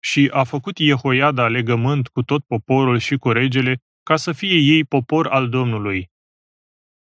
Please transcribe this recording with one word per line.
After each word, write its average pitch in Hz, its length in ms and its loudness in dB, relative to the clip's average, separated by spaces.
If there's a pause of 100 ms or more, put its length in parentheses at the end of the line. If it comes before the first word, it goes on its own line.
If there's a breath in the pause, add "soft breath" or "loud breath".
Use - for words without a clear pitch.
Și 143 280 2
a 139 120 0
făcut 147 340 -8
Jehoiada 135 680 0
legământ 120 600 0
cu - 140 -6
tot 143 220 -2
poporul 127 540 0
și 135 200 -2
cu 123 140 -2
regele, 127 500 0 (220)
ca 156 120 0
să 160 160 -4
fie 185 240 -2
ei 151 300 4
popor 151 420 0
al 131 220 0
Domnului. 107 600 -2 (1000)